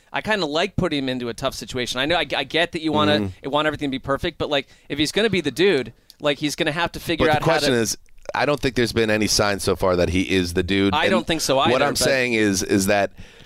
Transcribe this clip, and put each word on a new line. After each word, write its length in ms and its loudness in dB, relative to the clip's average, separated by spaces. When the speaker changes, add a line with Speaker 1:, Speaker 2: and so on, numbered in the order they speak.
Speaker 1:
I 80 -4
kinda 260 -2
like 280 -2
putting 240 0
him 100 -2
into 200 -4
a 40 -6
tough 220 -4
situation. 460 -6
I 60 0
know, 100 0
I, 100 -2
I 60 -2
get 300 -2
that 100 -6
you 80 -2
wanna, 300 2
Speaker 2:
Mm-hmm. 60 -2
Speaker 1:
you 60 -8
want 180 0
everything 200 -4
to 40 -4
be 80 -6
perfect, 360 -4
but, 140 -6
like, 160 -2
if 100 -6
he's 140 0
gonna 180 2
be 120 0
the 100 -2
dude, 400 2
like, 180 0
he's 180 -4
gonna 160 0
have 180 -2
to 80 -12
figure 300 0
Speaker 2:
But 80 4
Speaker 1:
out 20 -2
Speaker 2:
the 60 -2
question 260 2
Speaker 1:
how 60 2
to 60 2
Speaker 2:
is, 140 -2
I 100 0
don't 140 2
think 160 -2
there's 180 2
been 180 2
any 180 2
sign 320 0
so 160 0
far 180 2
that 140 4
he 140 2
is 320 0
the 100 0
dude. 280 2
Speaker 1:
I 120 0
Speaker 2:
And 80 2
Speaker 1:
don't 140 0
think 160 -2
so 120 0
Speaker 2:
what 180 4
Speaker 1:
either, 120 4
Speaker 2:
I'm 80 2
Speaker 1:
but 60 -4
Speaker 2:
saying 340 2
is, 320 2
is 220 2
that 260 2